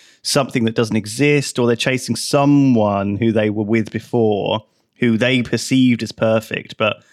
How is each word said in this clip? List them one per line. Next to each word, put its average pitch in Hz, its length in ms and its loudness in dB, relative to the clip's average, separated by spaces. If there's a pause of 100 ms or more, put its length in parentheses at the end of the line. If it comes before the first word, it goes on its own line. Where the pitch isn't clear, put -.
(220)
something 131 440 -2
that 113 100 -2
doesn't 110 200 -2
exist, 131 640 0
or 120 80 2
they're 120 80 2
chasing 123 400 -4
someone 117 1000 2
who 113 160 0
they 107 160 0
were 107 140 -4
with 107 280 -2
before, 110 760 -2 (300)
who 117 220 0
they 123 260 2
perceived 123 600 0
as 110 80 -8
perfect, - 680 -2
but - 360 -2